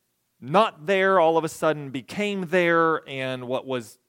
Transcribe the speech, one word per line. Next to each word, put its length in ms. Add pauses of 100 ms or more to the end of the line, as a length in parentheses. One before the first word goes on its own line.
(400)
not 460
there 320
all 180
of 60
a 60
sudden 420
became 560
there, 640
and 400
what 180
was 320 (100)